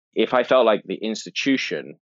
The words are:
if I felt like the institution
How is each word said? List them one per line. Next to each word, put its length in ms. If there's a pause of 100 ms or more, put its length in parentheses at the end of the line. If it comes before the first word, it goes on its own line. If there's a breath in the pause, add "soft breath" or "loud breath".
(140)
if 220
I 80
felt 240
like 180
the 100
institution 1000 (240)